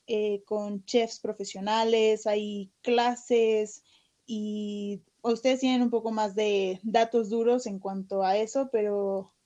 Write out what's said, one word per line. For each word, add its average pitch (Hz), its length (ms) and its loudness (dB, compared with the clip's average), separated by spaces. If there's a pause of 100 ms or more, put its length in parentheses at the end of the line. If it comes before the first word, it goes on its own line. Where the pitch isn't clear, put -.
eh, 208 400 -2
con 208 400 -6
chefs 226 340 0
profesionales, 214 1080 0
hay 208 440 -2 (120)
clases, 233 1000 2 (460)
y 208 720 -6 (220)
ustedes 247 380 0
tienen 254 200 2
un 240 80 2
poco 226 220 -2
más 214 240 -2
de 196 480 0
datos 226 480 2
duros 233 340 2
en 196 140 -6
cuanto 196 420 -4
a 190 160 2
eso, 254 340 -2
pero 202 600 -2 (120)